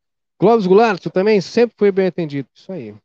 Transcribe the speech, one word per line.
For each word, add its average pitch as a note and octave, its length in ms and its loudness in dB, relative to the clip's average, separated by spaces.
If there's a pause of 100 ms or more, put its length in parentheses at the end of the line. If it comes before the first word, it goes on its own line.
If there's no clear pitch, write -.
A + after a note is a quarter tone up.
(380)
Clóvis G#3+ 280 2
Goulart, G3+ 340 2
tu F3 100 -10
também G3+ 300 0
sempre A3+ 380 -2
foi G#3 140 2
bem F#3+ 160 0
atendido. C#3+ 460 -8
Isso - 180 -20
aí. A2+ 220 -14 (100)